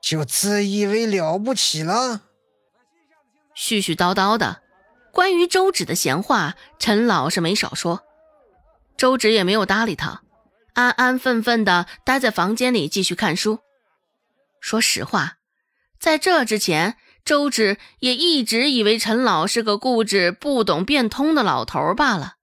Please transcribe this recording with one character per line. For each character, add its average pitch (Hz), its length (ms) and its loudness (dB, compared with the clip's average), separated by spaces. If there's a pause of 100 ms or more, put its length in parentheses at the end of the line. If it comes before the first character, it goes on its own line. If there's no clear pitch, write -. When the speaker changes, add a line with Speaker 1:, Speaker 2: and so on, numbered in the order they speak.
Speaker 1:
就 156 220 -2
自 208 420 -2
以 202 200 0
为 220 200 0
了 180 320 0
不 226 160 -2
起 156 300 -2
了。 220 380 -2 (1300)
Speaker 2:
絮 208 320 -2
絮 170 80 -2
叨 175 220 2
叨 208 220 2
的， 131 260 -4 (480)
关 359 260 2
于 349 80 4
周 370 280 2
芷 - 100 -2
的 160 100 -4
闲 160 300 -2
话， 185 320 -2 (240)
陈 226 260 2
老 165 240 2
是 170 120 -2
没 165 120 0
少 - 220 -4
说。 - 300 -4 (920)
周 254 220 2
芷 220 160 2
也 208 100 4
没 180 80 2
有 208 140 2
搭 202 180 0
理 220 100 -2
他， - 300 -10 (520)
安 247 160 4
安 254 280 0
分 240 240 0
分 233 220 2
的 175 200 2 (200)
待 262 120 0
在 254 140 0
房 196 240 -2
间 247 180 0
里 170 140 0
继 190 160 -2
续 180 100 -2
看 175 220 0
书。 214 240 -2 (1000)
说 - 180 -4
实 - 240 -2
话， 160 360 -4 (600)
在 311 180 2
这 330 280 2
之 220 120 -2
前， 180 400 0 (280)
周 285 240 0
芷 202 280 0 (220)
也 254 160 0
一 302 280 2
直 240 280 0
以 240 120 2
为 214 140 2
陈 220 240 0
老 180 240 2
是 233 160 -2
个 214 160 -2
固 233 260 0
执、 190 280 0
不 254 320 -2
懂 180 220 0
变 247 240 0
通 302 260 0
的 269 80 2
老 127 220 0
头 - 140 -6
儿 151 140 0
罢 254 220 0
了。 143 280 -8